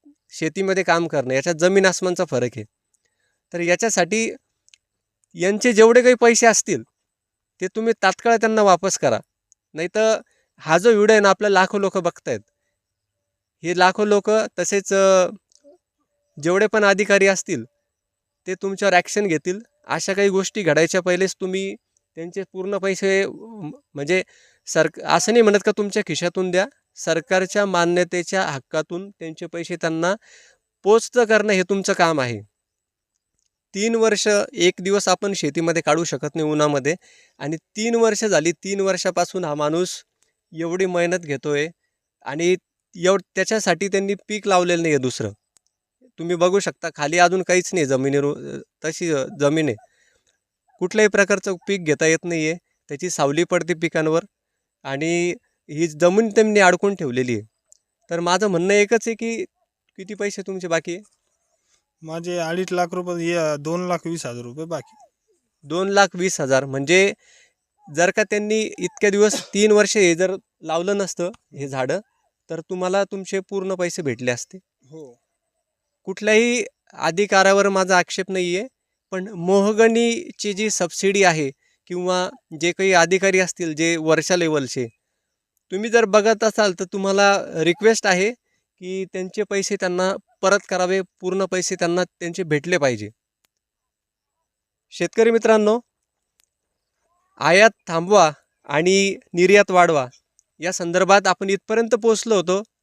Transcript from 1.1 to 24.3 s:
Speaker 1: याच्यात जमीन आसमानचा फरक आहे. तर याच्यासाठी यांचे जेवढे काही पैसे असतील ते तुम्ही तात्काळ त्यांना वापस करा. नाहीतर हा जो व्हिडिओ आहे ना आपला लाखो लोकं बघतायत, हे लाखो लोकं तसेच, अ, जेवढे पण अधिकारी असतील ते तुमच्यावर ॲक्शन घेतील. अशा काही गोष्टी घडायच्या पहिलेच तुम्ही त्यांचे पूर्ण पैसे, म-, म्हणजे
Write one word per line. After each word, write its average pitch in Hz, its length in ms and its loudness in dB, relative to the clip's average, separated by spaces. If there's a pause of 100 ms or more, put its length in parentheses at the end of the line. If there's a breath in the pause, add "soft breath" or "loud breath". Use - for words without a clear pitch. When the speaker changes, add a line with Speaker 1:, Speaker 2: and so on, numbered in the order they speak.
Speaker 1:
याच्यात 147 220 -2
जमीन 185 300 2
आसमानचा 180 400 -2
फरक 123 300 -2
आहे. 110 80 -12 (880)
तर 175 60 -8
याच्यासाठी 190 760 0 (1000)
यांचे 202 400 0
जेवढे 226 280 8
काही 247 140 6
पैसे 233 320 4
असतील 180 360 0 (800)
ते 185 60 -4
तुम्ही 226 260 -2 (100)
तात्काळ 214 320 2
त्यांना 220 260 0
वापस 190 360 2
करा. 123 220 0 (540)
नाहीतर 208 460 0 (400)
हा 156 180 2
जो 208 140 6
व्हिडिओ 214 220 6
आहे 214 80 6
ना 202 80 6
आपला 208 200 2
लाखो 185 300 2
लोकं 190 240 -2
बघतायत, 156 360 -6 (1200)
हे 175 160 -2
लाखो 185 260 4
लोकं 208 400 2 (140)
तसेच, 190 340 -2
अ, 190 340 4 (1160)
जेवढे 185 240 2
पण 214 160 0
अधिकारी 196 440 4
असतील 185 360 -2 (840)
ते 185 80 -6
तुमच्यावर 196 380 -2
ॲक्शन 202 340 0
घेतील. 180 320 -2 (280)
अशा 160 260 -4
काही 202 160 2
गोष्टी 190 340 -2
घडायच्या 160 380 2
पहिलेच 180 400 0
तुम्ही 190 340 -6 (400)
त्यांचे 175 280 -10 (100)
पूर्ण 190 240 -6
पैसे, 190 480 -2
म-, 208 460 -12 (220)
म्हणजे 151 300 -2 (440 soft breath)